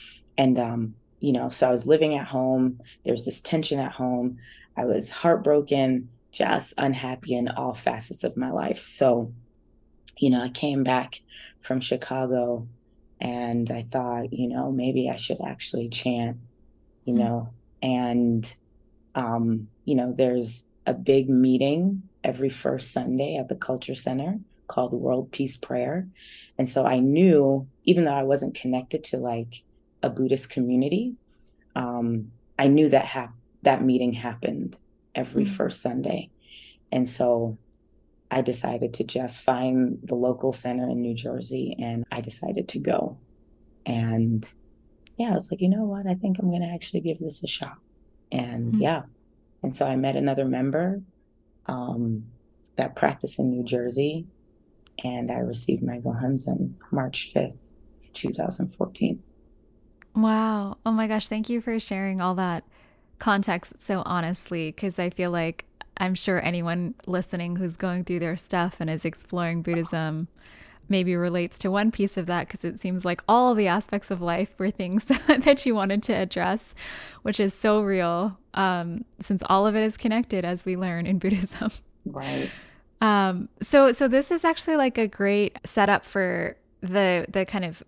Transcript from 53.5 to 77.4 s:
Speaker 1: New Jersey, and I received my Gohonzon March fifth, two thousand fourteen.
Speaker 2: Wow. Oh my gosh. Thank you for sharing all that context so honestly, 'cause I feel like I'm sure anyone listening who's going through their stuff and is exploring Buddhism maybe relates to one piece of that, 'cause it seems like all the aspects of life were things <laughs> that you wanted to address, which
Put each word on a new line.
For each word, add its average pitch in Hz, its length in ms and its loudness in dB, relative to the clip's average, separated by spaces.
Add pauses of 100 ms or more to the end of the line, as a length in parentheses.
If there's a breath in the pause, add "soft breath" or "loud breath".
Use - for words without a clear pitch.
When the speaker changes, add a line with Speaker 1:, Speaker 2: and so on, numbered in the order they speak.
Speaker 1:
New 123 140 -2
Jersey, 127 640 -2 (760)
and 123 280 -4
I 123 80 -4
received 120 440 -2
my 120 160 -4
Gohonzon 127 760 -2 (160)
March 131 420 -4
fifth, - 260 -2 (540)
two - 200 -6
thousand 185 420 -4
fourteen. - 480 -4 (920)
Speaker 2:
Wow. 220 720 2
Oh 226 60 2
my 220 160 2
gosh. 214 200 -2
Thank 220 200 -4
you 240 120 -2
for 226 200 -4
sharing 190 400 -4
all 180 160 0
that 180 280 -2 (540 soft breath)
context 196 640 0
so 190 240 -2
honestly, 170 640 -4
'cause 190 260 -4
I 180 120 0
feel 180 200 -2
like 165 360 -2 (320)
I'm 185 160 0
sure 180 300 0
anyone 170 500 -2 (120)
listening 180 500 -4
who's 175 200 -4
going 180 280 -2
through 175 160 -2
their 165 160 -2
stuff 175 440 -2
and 160 100 -2
is 160 140 -4
exploring 170 580 -4
Buddhism 165 640 -2 (600 loud breath)
maybe 185 280 2
relates 175 440 -2
to 190 100 0
one 202 200 2
piece 196 260 -2
of 175 100 -4
that, 175 220 -2
'cause - 160 -10
it 170 160 -6
seems 185 240 -4
like 175 240 -2
all 247 260 6
the 208 140 2
aspects 202 420 -2
of 185 120 -2
life 175 360 -2
were 196 120 0
things 190 380 -2
<laughs> 262 200 2
that 277 380 6
you 240 80 4
wanted 202 300 0
to 240 100 0
address, 185 600 -2 (480 loud breath)
which 220 180 -2